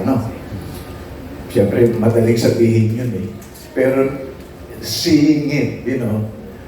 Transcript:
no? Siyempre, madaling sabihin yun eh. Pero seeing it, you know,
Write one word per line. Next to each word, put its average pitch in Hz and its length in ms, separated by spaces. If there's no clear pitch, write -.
no? 131 180
Siyempre, 110 380
madaling 113 380
sabihin 113 580
yun 123 160
eh. 101 140
Pero 135 320
seeing 147 720
it, 113 320
you 123 160
know, 107 240